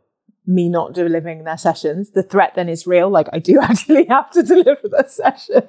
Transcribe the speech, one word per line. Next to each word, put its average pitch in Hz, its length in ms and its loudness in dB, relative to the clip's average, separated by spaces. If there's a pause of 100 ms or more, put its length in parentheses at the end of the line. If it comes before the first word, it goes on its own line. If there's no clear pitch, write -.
(460)
me 180 220 0
not 170 260 -4
delivering 165 520 -4
their 165 120 -8
sessions. 165 540 -4
The 190 120 -2
threat 190 320 0
then 180 120 -4
is 165 180 -8
real. 180 240 2
Like, 170 220 0
I 165 80 -6
do 180 220 4
<laughs> - 0 -
actually 269 440 2
have 269 260 0
to 349 120 2
deliver 285 460 2
the - 180 0
session. - 600 -2